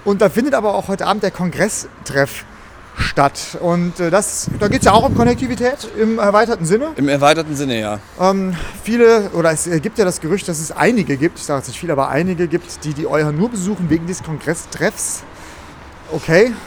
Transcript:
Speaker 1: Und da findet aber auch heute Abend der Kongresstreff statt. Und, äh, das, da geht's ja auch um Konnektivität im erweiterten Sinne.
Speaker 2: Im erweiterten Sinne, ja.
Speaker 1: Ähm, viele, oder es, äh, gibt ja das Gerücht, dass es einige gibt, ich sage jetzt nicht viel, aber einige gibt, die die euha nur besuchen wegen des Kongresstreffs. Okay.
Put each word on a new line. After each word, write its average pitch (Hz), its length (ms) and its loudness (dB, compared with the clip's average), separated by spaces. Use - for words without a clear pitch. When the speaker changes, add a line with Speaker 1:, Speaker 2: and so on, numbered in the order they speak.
Speaker 1:
Und 202 180 2
da 190 80 6
findet 262 240 0
aber 208 200 0
auch 196 140 -4
heute 196 180 -4
Abend 202 180 0
der 190 80 0
Kongresstreff 139 1120 -4
statt. - 640 -2
Und, 175 400 -2
äh, 170 100 0
das, - 380 0
da 208 100 0
geht's 247 180 0
ja 196 60 6
auch 233 120 6
um 269 100 0
Konnektivität 247 720 0
im 220 180 2
erweiterten 208 460 2
Sinne. 233 320 0
Speaker 2:
Im 139 120 0
erweiterten 147 480 2
Sinne, 135 220 -2
ja. 104 200 -4
Speaker 1:
Ähm, 190 380 0
viele, 226 480 6
oder 165 200 2
es, 151 160 -2
äh, 165 140 0
gibt 202 180 -4
ja 208 60 4
das 180 160 0
Gerücht, 175 280 -2
dass 160 120 -4
es 156 120 -8
einige 156 440 2
gibt, 156 220 -2
ich - 60 -12
sage 143 140 -2
jetzt 127 100 -8
nicht 117 120 -12
viel, 170 100 -6
aber 135 180 0
einige 170 400 0
gibt, - 360 -6
die 147 100 -4
die 151 120 -6
euha 151 260 0
nur 190 180 0
besuchen 185 400 -4
wegen 165 160 2
des 180 160 -6
Kongresstreffs. - 1040 -6
Okay. 175 400 4